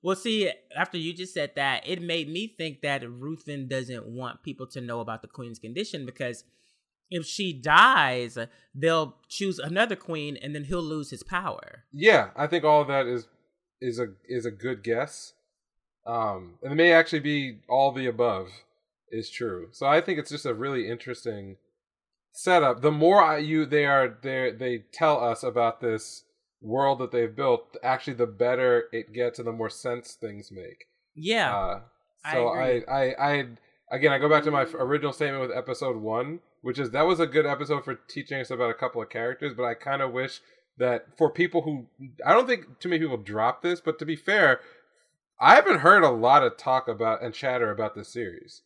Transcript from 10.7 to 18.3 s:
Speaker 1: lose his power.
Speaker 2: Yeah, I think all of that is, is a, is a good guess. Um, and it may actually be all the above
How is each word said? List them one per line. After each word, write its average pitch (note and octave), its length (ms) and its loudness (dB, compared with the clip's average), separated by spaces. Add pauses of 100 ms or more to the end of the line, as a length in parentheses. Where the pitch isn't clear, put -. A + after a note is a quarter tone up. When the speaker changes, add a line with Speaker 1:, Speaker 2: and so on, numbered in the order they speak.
Speaker 1:
lose D#3 280 -8
his B2 140 -14
power. F3+ 680 -8
Speaker 2:
Yeah, D3 440 4
I C#3+ 100 -2
think D#3+ 180 0
all D3+ 160 6
of C#3 80 -2
that C3+ 180 0
is, A#2+ 200 -4 (540)
is A#2+ 180 -4
a, A#2+ 100 -4 (200)
is A#2+ 180 -6
a A2+ 60 -4
good G#2+ 320 -8
guess. A#2+ 480 -4 (760)
Um, G#2 560 -6
and C3+ 100 -8
it D3 40 -2
may E3+ 160 6
actually E3 280 4
be C#3 380 -4 (100)
all C3+ 240 4
the C3 140 -4
above A2+ 420 0 (640)